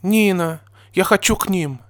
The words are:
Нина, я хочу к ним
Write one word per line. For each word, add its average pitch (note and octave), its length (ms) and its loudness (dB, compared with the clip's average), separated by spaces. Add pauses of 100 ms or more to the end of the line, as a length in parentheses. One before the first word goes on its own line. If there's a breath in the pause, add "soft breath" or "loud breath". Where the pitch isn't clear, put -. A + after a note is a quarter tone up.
Нина, F#3 600 0 (320 soft breath)
я F#3 100 0
хочу G#3+ 320 2
к - 140 -4
ним D#3 300 -2 (100)